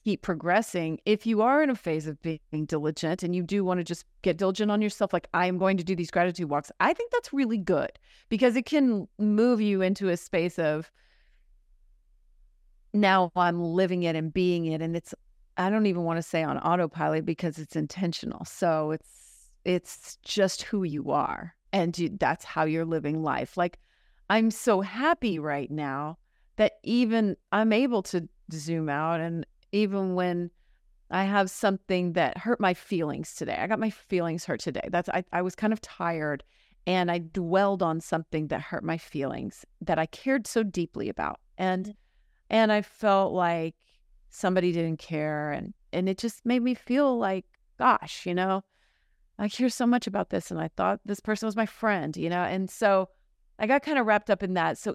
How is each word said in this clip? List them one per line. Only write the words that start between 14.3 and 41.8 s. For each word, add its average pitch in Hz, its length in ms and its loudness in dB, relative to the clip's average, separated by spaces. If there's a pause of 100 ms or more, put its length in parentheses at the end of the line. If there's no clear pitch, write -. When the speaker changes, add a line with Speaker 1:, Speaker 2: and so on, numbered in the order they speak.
Speaker 1:
being 175 340 2
it." 160 140 -2
And 165 160 -4
it's, - 180 -10 (420)
I 180 120 0
don't 214 180 2
even 175 180 0
wanna 165 180 -2
say 160 220 -2
on 139 140 -4
autopilot 160 680 0
because 165 320 -4
it's 156 180 -10
intentional. 165 680 -4
So 156 480 0
it's, - 580 -14 (140)
it's - 580 -4
just - 400 0
who 196 220 -4
you 147 260 -4
are - 440 -2 (180)
and 175 260 0
you, 170 100 0 (100)
that's 147 260 0
how 160 200 0
you're 160 200 0
living 160 380 -2
life. 131 340 -2
Like, 175 220 0 (520)
I'm 220 200 4
so 208 300 2
happy 214 600 0
right 143 300 -4
now 147 480 -6 (380)
that 214 180 4 (100)
even 220 520 2 (140)
I'm 220 220 4
able 233 320 2
to 170 240 -4 (240)
zoom 160 360 -4
out, 160 320 -2
and 170 240 -4 (260)
even 196 440 0
when 175 360 -2 (600)
I 190 140 0
have 196 260 2
something 185 640 0
that 165 240 0
hurt 233 200 0
my 190 140 2
feelings 156 640 -4
today, - 260 -4
I 123 60 -4
got 208 120 0
my 220 120 -2
feelings 170 560 -4
hurt 131 140 -4
today. - 300 -6
That's, 170 200 -2
I, 180 200 -2
I 175 120 -2
was 180 120 -4
kind 214 200 0
of 214 80 -6
tired 156 600 -4 (440)
and 180 240 2
I 175 80 2
dwelled 185 640 0
on 160 180 0
something 160 480 -4
that 147 140 -4
hurt - 200 -8
my 165 140 -4
feelings 131 680 -8 (160)
that 165 160 0
I 160 80 2
cared 262 400 -2
so 226 160 0
deeply 180 480 -4
about. - 280 -6 (200)
And, 185 300 -2